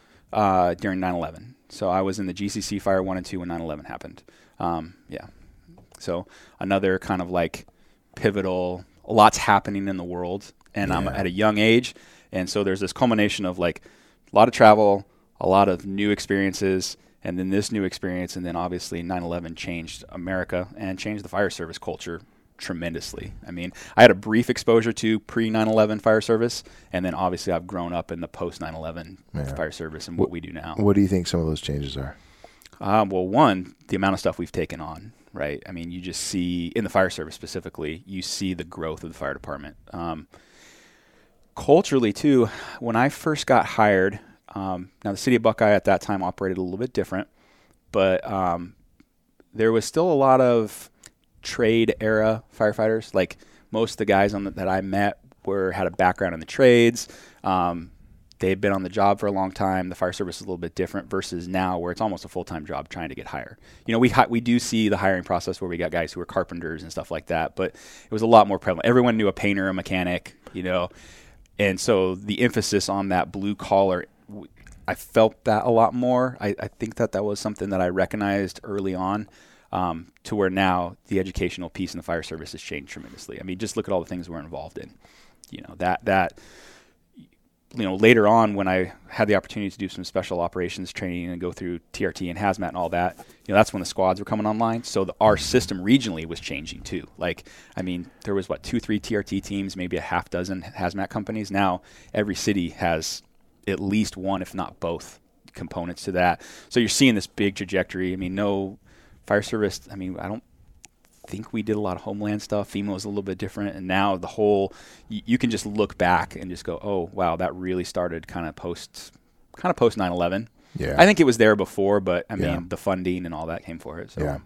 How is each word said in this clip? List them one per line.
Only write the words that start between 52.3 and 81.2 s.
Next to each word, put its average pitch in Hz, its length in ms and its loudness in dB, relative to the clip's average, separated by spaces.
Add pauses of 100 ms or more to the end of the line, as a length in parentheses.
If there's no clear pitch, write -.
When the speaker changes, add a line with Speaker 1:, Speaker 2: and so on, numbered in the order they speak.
Speaker 1:
firefighters. 110 560 0
Like, 92 240 0 (340)
most 110 200 0
of - 60 -14
the 107 80 0
guys 101 280 4
on 98 120 -6
the, 98 60 -6
that 92 160 -4
I 95 140 0
met 98 380 -2 (260)
were, 95 260 0
had 92 160 -2
a 82 40 -2
background 90 420 2
in 80 60 -8
the 78 60 -12
trades. 120 640 6 (360)
Um, 87 480 0 (480)
they 92 100 2
had 95 100 0
been 101 120 2
on 98 120 0
the 90 60 -6
job 101 300 4
for 104 80 0
a 101 40 0
long 95 200 -2
time. 92 380 -2
The 87 60 -10
fire 90 180 -2
service 90 240 -6
is - 40 -14
a 98 40 -14
little 95 120 -6
bit 85 160 -8
different 92 360 -6
versus 92 380 -6
now 92 300 0
where 87 140 -4
it's 85 100 -6
almost 101 240 -4
a - 20 -16
full-time 85 380 -8
job 73 240 -8
trying 82 200 -8
to 65 60 -12
get - 120 -12
hired. - 300 -10 (280)
You 113 60 -2
know, 113 80 2
we 123 100 6
hi-, 123 180 4
we 117 140 0
do 120 160 2
see 110 320 2
the 101 80 2
hiring 95 260 2
process 90 380 -4
where 92 80 -6
we 85 80 -6
got 85 140 -2
guys 82 200 -2
who 90 100 -10
are 82 40 -8
carpenters 85 560 -4
and 85 100 -16
stuff - 200 -10
like 78 160 -8
that, 80 280 -2
but 95 200 -4
it - 360 -18
was 110 120 -2
a 113 40 2
lot 110 200 10
more 98 100 0
prevalent. 87 300 0
Everyone 123 280 4
knew 107 120 2
a 95 60 2
painter, 98 340 0
a 95 60 -2
mechanic, 90 640 -4 (180)
you 92 100 -6
know, 90 260 0 (720)
and 98 200 2
so 95 360 2
the 104 260 -4
emphasis 107 480 0
on 98 200 -2
that 90 220 0
blue 101 220 -4
collar, 98 520 0 (220)
w-, 101 220 -16 (380)
I 92 80 -2
felt - 480 2
that 107 220 2
a 123 40 0
lot 113 240 4
more. 123 480 0
I, 101 180 -2
I - 80 -6
think - 280 -8
that 117 160 -2
that 101 120 -2
was 104 160 -4
something 104 300 -6
that 95 100 0
I 90 100 2
recognized 98 760 -2
early 98 320 -4
on, 98 340 -4 (420)
um, 87 360 -4 (160)
to - 120 -6
where 95 140 4
now 92 480 2 (120)
the 98 100 0
educational 90 500 -4